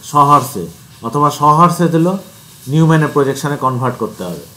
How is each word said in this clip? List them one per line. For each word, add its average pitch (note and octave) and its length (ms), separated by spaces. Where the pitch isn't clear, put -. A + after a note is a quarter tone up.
সহর্সে, C#3+ 540
অথবা C#3+ 280
সহর্সে E3 580
দিল, E3 240
নিউম্যানের D#3 480
প্রজেকশনে C#3+ 420
কনভার্ট B2+ 460
করতে G2+ 220
হবে। E2+ 200